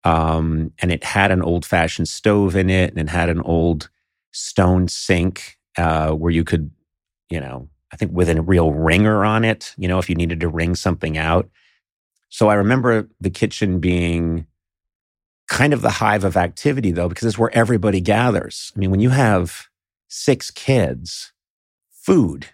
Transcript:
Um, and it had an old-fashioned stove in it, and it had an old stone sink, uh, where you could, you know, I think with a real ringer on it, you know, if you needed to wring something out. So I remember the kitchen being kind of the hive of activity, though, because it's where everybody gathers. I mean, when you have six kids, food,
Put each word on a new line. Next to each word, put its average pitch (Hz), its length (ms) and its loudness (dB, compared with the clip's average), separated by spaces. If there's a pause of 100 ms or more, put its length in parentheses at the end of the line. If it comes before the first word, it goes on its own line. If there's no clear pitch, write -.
Um, 80 760 0
and 90 120 0
it 82 120 -4
had 98 260 2
an 92 140 2
old-fashioned 85 640 -2
stove 101 480 2
in 95 160 2
it, 92 180 2
and - 100 -8
it 78 100 -4
had 85 200 0
an 85 120 -2
old 85 480 0 (420)
stone 90 560 2
sink, - 720 -2 (180)
uh, 80 340 0
where 80 200 0
you 82 120 2
could, 80 280 -2 (580)
you 85 100 -6
know, 64 300 -12 (240)
I - 40 -18
think 80 140 -4
with 87 180 0
a 80 120 2
real 85 300 4
ringer 92 520 2
on 107 200 2
it, 110 340 -4
you 92 100 -4
know, 92 120 0
if 90 100 -4
you 87 60 -2
needed 85 240 -2
to 85 100 -2
wring 82 240 -2
something 82 460 -4
out. 82 280 0 (840)
So - 180 0
I 104 80 4
remember 113 540 2 (100)
the 98 100 -2
kitchen 92 500 -2
being 85 680 0 (1040)
kind 147 240 2
of 120 80 -2
the 113 100 0
hive 104 320 0
of 92 120 0
activity, 101 560 -2
though, 87 180 -2
because 87 180 -4
it's 101 100 -2
where 113 180 0
everybody 107 460 2
gathers. 107 720 -2
I - 40 -6
mean, 95 100 0
when 95 120 2
you 123 100 4
have 107 560 0 (400)
six - 420 -2
kids, 85 840 -2 (600)
food, 92 640 0